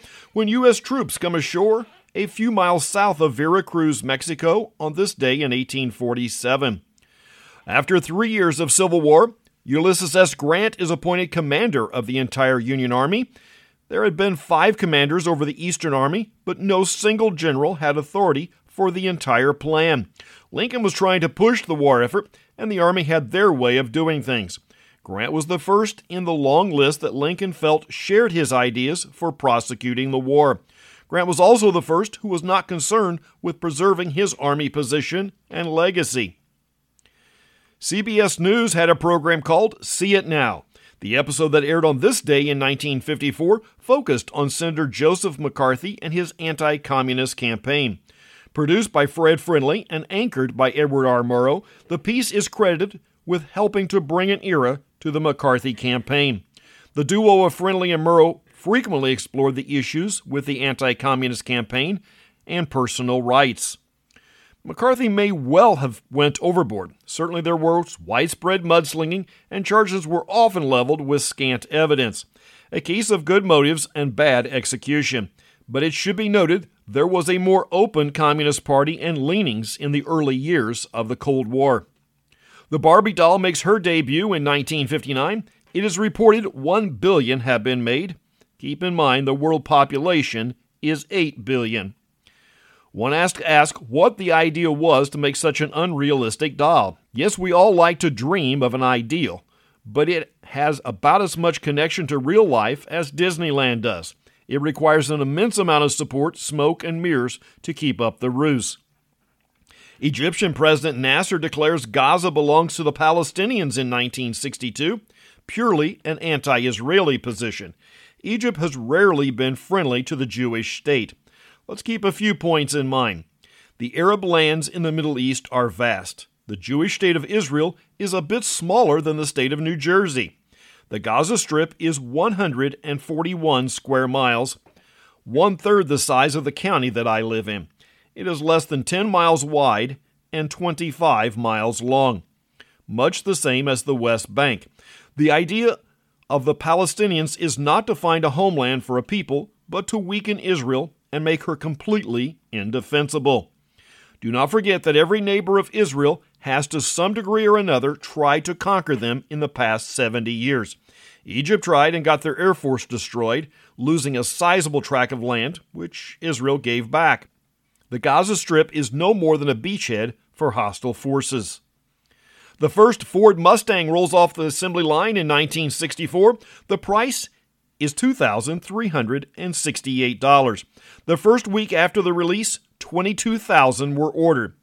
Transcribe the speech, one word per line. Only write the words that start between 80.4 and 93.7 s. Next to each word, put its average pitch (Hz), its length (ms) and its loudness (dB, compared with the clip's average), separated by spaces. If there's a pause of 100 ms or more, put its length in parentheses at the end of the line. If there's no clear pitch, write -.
of 113 140 -4
the 123 80 -6
Cold 131 320 -2
War. 131 400 0 (840)
The 151 80 -2
Barbie 190 340 4
doll 175 280 4
makes 185 220 -2
her 208 180 2
debut 165 520 0
in 151 120 -2
nineteen 143 420 -2
fifty-nine. 143 640 -4 (260)
It 185 100 -2
is 180 140 -4
reported 214 560 4
one 175 360 0
billion 131 500 2
have 117 240 0
been 127 180 0
made. 147 320 -2 (440)
Keep 147 260 -10
in 180 100 -2
mind 139 320 2
the 135 80 0
world 151 300 0
population 139 920 0 (260)
is 151 300 -4
eight 160 340 -2
billion. 113 520 -4 (960)
One 127 220 -2
asked 175 220 0
to 156 140 -2
ask 147 280 4